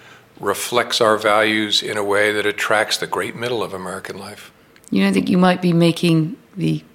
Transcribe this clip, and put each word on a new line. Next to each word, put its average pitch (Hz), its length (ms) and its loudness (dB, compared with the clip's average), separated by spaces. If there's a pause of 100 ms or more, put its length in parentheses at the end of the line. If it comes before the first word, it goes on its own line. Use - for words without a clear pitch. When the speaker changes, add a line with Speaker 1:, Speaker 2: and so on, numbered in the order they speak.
(400)
Speaker 1:
reflects - 600 -2
our 110 180 4
values 107 640 2
in 107 120 -6
a 104 80 -2
way 104 300 2
that 104 120 -2
attracts 104 520 0
the - 100 -6
great 92 280 -6
middle 117 280 -4
of 90 100 -8
American 92 440 -10
life. 101 340 -18 (380)
Speaker 2:
You 196 140 2
don't 196 100 2
think 196 160 0
you 190 80 4
might 180 240 4
be 175 120 2
making 165 640 2 (180)
the 160 280 -4 (120)